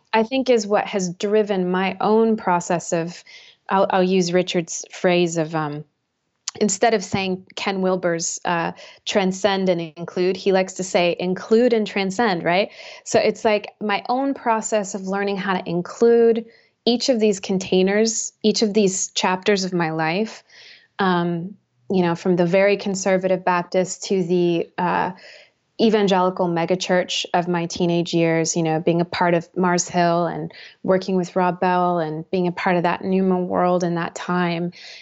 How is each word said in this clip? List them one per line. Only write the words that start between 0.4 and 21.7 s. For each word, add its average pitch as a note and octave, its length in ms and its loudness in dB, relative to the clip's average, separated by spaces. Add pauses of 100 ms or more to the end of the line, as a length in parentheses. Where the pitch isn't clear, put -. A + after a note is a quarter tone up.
is A3 160 4
what G3+ 200 0
has F#3 240 -4
driven G3+ 600 0
my F#3 300 -2
own A3 360 4
process F3 560 -2
of, E3+ 300 -4 (460)
I'll, G3 220 2
I'll F#3+ 120 2
use F#3 300 2
Richard's F3+ 580 -2
phrase F3 460 0
of, D#3+ 180 -4
um, D3+ 300 -4 (760)
instead A3 340 2
of F#3+ 80 -2
saying, F#3+ 420 -4 (120)
"Ken F#3+ 260 -2
Wilber's, F3 640 -2
uh, E3+ 260 -2 (360)
transcend F#3+ 600 0
and E3+ 120 0 (160)
include," F3+ 400 -2
he F#3+ 160 0
likes F#3 220 2
to F#3+ 100 -6
say, F3 340 2
"Include A3 540 2
and A3 140 2
transcend," F#3+ 580 -2
right? F3+ 260 0 (340)
So - 140 0
it's - 260 0
like G#3+ 360 0
my G3+ 280 -2
own C4+ 260 -2
process A3 600 -2
of F#3+ 140 -8
learning G3+ 280 -2
how F#3+ 220 -2
to F#3 100 -8
include A#3 760 2 (400)
each A#3+ 240 0
of B3 100 2
these G#3+ 220 2
containers, G3 920 0 (100)
each G#3+ 200 2
of G#3+ 120 0
these F#3+ 340 0
chapters F#3+ 560 0
of F#3 80 -4
my E3+ 180 -2
life, D#3+ 540 -4 (560)
um, F3 560 0 (340)